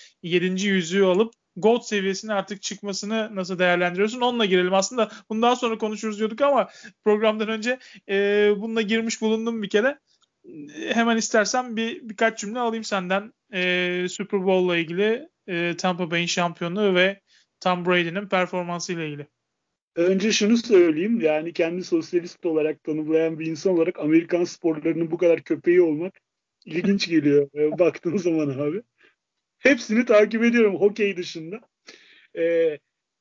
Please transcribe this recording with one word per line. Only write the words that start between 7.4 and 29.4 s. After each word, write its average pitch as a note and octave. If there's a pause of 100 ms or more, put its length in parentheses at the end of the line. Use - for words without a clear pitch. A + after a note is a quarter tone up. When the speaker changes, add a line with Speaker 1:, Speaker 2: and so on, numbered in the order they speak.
Speaker 1:
önce, A3 (300)
e, G3+
bununla A3+
girmiş A3+
bulundum A3
bir G3+
kere. B3 (880)
Hemen A#3
istersen A3+
bir, A3+
birkaç A3
cümle G#3
alayım A3+
senden. G3 (200)
E, F3+
Super F#3+
Bowl'la F#3
ilgili, G3+ (200)
e, E3+
Tampa F3+
Bay'in E3+
şampiyonluğu F3
ve F#3+ (400)
Tom F3+
Brady'nin F3+
performansıyla F3
ilgili. D3 (680)
Speaker 2:
Önce F#3+
şunu G#3+
söyleyeyim, F#3+
yani D#3
kendi E3+
sosyalist E3+
olarak D#3
tanımlayan D#3+
bir D#3+
insan D#3+
olarak E3+
Amerikan E3
sporlarının E3
bu E3+
kadar E3+
köpeği F3
olmak E3 (440)
ilginç F3+
geliyor, C#3+
e, D3+
<laughs> -
baktığın E3+
zaman D#3+
abi. D3 (760)